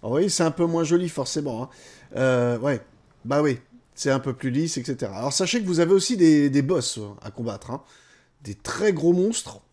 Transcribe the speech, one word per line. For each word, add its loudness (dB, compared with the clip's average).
Alors, -8
vous -2
voyez, 2
c'est 0
un 2
peu 0
moins 0
joli, 2
forcément, -6
hein. -10
Euh, 2
ouais, -2
bah 0
oui, 0
c'est -2
un 2
peu -4
plus -6
lisse, -2
et -8
cetera. -8
Alors, -4
sachez 0
que -4
vous 0
avez 4
aussi 2
des, 6
des 2
boss, -2
hein, -10
à -14
combattre, -10
hein. -10
Des -12
très -2
gros 2
monstres. -2